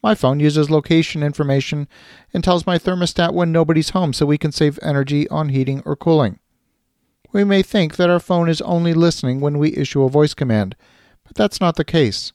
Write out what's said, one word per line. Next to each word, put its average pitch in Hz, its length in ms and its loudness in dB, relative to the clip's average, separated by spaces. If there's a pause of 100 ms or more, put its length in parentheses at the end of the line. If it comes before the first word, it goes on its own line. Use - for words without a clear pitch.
My 214 140 2
phone 139 240 0
uses 147 320 2
location 156 540 0
information 147 640 -2 (440)
and 170 120 -4
tells 180 200 0
my 180 140 0
thermostat 175 560 -2
when 175 160 0
nobody's 160 400 2
home 180 220 0
so 147 140 0
we 147 120 2
can 151 140 -2
save 147 280 0
energy 143 480 -2
on 156 200 -4
heating 135 360 -2
or 151 120 -4
cooling. 147 420 0 (920)
We 202 100 2
may 196 200 4
think 180 340 -2
that 180 120 2
our 175 120 2
phone 170 280 0
is 165 120 -2
only 170 340 -2
listening 160 460 0
when 147 180 -2
we 151 180 0
issue 139 280 0
a 131 40 2
voice 147 260 2
command, 107 420 -2 (480)
but - 100 -20
that's 208 260 -2
not 170 140 0
the 156 100 -2
case. 139 500 -2